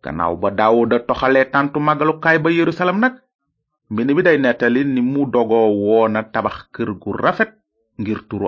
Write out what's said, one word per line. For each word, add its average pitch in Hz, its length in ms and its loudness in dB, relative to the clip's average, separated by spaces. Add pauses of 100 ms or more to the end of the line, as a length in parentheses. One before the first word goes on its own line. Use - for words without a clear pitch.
Gannaaw 85 340 -4
ba 98 140 -2
Daawuda 113 480 2
toxalee 131 520 0
tàntu 143 280 -2
màggalukaay 156 600 0
ba 160 120 0
Yerusalem 170 480 0
nag, 247 160 0 (720)
mbind 117 260 -2
bi 180 80 0
day 165 160 4
nettali 123 460 2
ni 131 160 0
mu 139 240 0
dogoo 113 440 2 (160)
woon 110 300 2
a 110 80 -2
tabax 110 340 -4 (160)
kër 113 200 -6
gu 98 200 -10
rafet 151 380 -2 (480)
ngir 104 280 -6
turu 101 200 -4